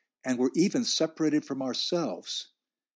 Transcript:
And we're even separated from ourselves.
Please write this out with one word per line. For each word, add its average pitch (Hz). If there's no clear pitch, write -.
And 123
we're 127
even 160
separated 151
from 135
ourselves. 123